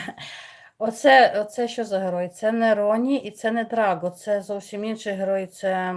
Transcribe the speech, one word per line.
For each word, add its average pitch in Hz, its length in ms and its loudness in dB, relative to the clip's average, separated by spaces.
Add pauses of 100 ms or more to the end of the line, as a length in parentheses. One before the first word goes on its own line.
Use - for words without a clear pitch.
(320)
<laughs> - 460 -20
Оце, 226 600 6
оце 233 280 -4
що 233 160 -6
за 202 140 -2
герой? 180 300 -2
Це 214 240 -2
не 226 220 4
Роні 220 420 2
і 208 140 -4
це 220 200 -4
не 226 140 0
Драго. 196 460 0
Це 202 320 -4
зовсім 202 420 -8
інший 220 280 -6
герой. 190 340 -2
Це, 185 500 -4